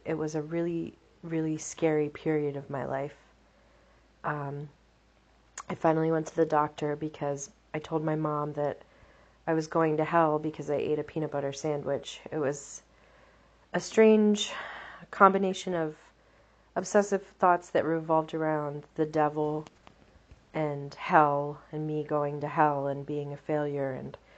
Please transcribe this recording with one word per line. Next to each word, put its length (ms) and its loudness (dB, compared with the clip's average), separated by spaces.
it 100 -4
was 220 -4
a 60 -2
really, 520 -4
really 340 -2
scary 520 0
period 460 -2
of 140 -10
my 140 -4
life. 320 -6
Um, 460 -6
I 60 -6
finally 380 2
went 160 -2
to 80 -16
the 100 4
doctor 480 0
because 560 -6
I 60 -6
told 240 -4
my 100 0
mom 380 -2
that 300 -4
I 60 2
was 120 0
going 300 2
to 80 2
hell 340 4
because 320 -6
I 60 0
ate 240 0
a 20 -2
peanut 300 -6
butter 200 -4
sandwich. 680 -4
It 80 -4
was 440 -4
a 60 -2
strange 720 6
combination 640 4
of 220 -4
obsessive 480 2
thoughts 300 4
that 140 2
revolved 480 0
around 520 -2
the 100 0
devil 640 0
and 400 -4
hell 680 4
and 120 -4
me 200 -4
going 360 -2
to 60 -4
hell 400 2
and 180 -4
being 280 -6
a 40 -10
failure, 580 -2
and 220 -10